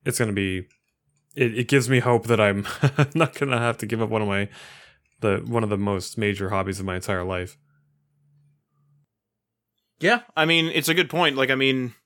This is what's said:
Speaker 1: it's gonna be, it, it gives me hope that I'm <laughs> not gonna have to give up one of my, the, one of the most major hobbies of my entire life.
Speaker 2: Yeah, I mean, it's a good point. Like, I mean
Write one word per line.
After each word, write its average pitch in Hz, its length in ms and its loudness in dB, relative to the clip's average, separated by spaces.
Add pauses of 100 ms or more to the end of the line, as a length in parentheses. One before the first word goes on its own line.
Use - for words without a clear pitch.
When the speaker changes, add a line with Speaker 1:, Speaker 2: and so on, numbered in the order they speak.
Speaker 1:
it's 127 140 -4
gonna 113 140 0
be, 95 340 -4 (680)
it, 120 220 0
it 123 100 -2
gives 127 220 2
me 131 100 4
hope 120 280 2
that 113 120 4
I'm 101 280 2 (220)
<laughs> 139 260 0
not 165 180 2
gonna 131 240 -2
have 117 220 -2
to 110 80 -6
give 110 120 -4
up 110 100 -2
one 110 120 0
of 104 60 -2
my, 101 200 0 (760)
the, 101 160 0 (100)
one 117 160 0
of 107 80 -4
the 104 60 -2
most 101 420 -4
major 101 320 -2
hobbies 95 280 -4
of 95 60 -8
my 92 120 -4
entire 92 260 -4
life. 92 340 -6 (2500)
Speaker 2:
Yeah, 214 220 2 (140)
I 160 100 2
mean, 165 280 2
it's - 160 -2
a 160 40 2
good 170 160 2
point. 151 260 0
Like, 135 140 2
I 135 60 4
mean 131 380 0 (120)